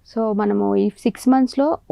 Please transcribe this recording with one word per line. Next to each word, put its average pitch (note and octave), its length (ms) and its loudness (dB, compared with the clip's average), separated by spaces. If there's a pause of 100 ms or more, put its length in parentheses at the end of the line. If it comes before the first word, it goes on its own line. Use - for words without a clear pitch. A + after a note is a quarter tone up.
(140)
So A3+ 180 -2
మనము G3+ 440 0
ఈ G3+ 120 2
సిక్స్ - 400 -4
మంత్స్లో C4 500 2 (140)